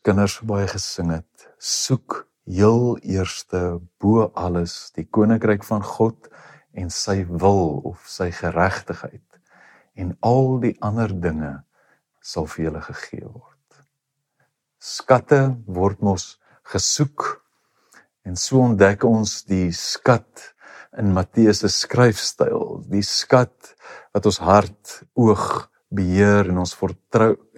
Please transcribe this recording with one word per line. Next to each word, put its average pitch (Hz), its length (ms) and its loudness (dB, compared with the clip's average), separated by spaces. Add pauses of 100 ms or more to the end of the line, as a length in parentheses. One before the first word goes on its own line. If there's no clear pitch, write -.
kinders 101 380 0
so 113 60 -14
baie 101 220 -2
gesing 92 440 -6
het, - 360 -10 (120)
"Soek - 680 -6 (200)
heel 113 560 2
eerste 90 800 -4 (180)
bo 110 340 4
alles 87 640 -4
die - 100 -8
koninkryk 107 580 2
van 104 200 -6
God - 460 -4 (440)
en 92 160 -8
sy 95 360 -4
wil 87 600 0
of - 220 -14
sy 90 240 -6
geregtigheid, - 960 -4 (680)
en 87 260 -8
al 131 380 2
die 117 220 -2
ander 104 400 -2
dinge 78 420 -6 (580)
sal - 260 -8
vir - 180 -6
julle 78 160 -6
gegee - 460 -14
word." - 580 -20 (960)
Skatte 135 760 2 (100)
word 95 340 -2
mos 98 380 -2 (240)
gesoek, - 800 -4 (800)
en 90 100 -10
so 131 240 0
ontdek 101 440 4
ons 110 400 0
die 92 280 0
skat - 800 -2 (440)
in 101 160 2
Matteus 104 460 4
se 104 100 0
skryfstyl, - 1200 0
die 101 140 0
skat - 720 0 (380)
wat 101 120 0
ons 101 180 2
hart, 95 600 2 (120)
oog 110 540 2 (220)
beheer 98 580 4
en 90 80 0
ons 90 180 -4
vertrou-, 110 640 0 (200)